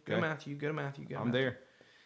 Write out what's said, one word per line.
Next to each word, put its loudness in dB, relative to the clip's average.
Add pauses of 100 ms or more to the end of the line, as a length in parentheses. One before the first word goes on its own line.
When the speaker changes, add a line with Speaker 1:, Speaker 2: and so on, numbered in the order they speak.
Speaker 1:
Go -4
to 4
Speaker 2:
Okay. 4
Speaker 1:
Matthew. -2
Go -2
to -2
Matthew. -4
Go -8
to -4
Speaker 2:
I'm 2
Speaker 1:
Matthew. 6
Speaker 2:
there. 2 (460)